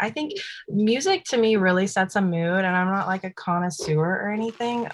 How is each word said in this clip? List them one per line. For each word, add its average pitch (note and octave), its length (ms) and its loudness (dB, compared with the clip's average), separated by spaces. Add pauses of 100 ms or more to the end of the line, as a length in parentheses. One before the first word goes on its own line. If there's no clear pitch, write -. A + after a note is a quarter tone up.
I G#3+ 100 -2
think D4+ 220 -6 (360)
music A#3+ 580 2
to C4 100 -2
me A3 200 4
really F#3 300 4
sets F#3+ 300 0
a G3+ 60 2
mood, F3 420 2
and F3+ 100 0
I'm F3+ 140 2
not, F#3+ 180 0
like, F#3+ 160 -4
a F#3 80 -8
connoisseur F3 720 -2
or F#3 300 -2
anything, A#3 600 -4